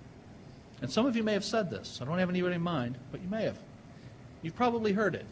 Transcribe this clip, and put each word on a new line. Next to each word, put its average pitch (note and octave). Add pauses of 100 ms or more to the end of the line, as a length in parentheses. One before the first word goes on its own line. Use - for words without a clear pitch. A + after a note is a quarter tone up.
(800)
And B2+
some A3
of B3+
you A3+
may G#3+
have G3
said A3
this. G2+
I B2
don't E3
have F3+
anybody F3+
in E3+
mind, C3+ (140)
but -
you F3+
may G#3+
have. A#2 (840)
You've E3
probably A#3
heard F#3+
it. F#2+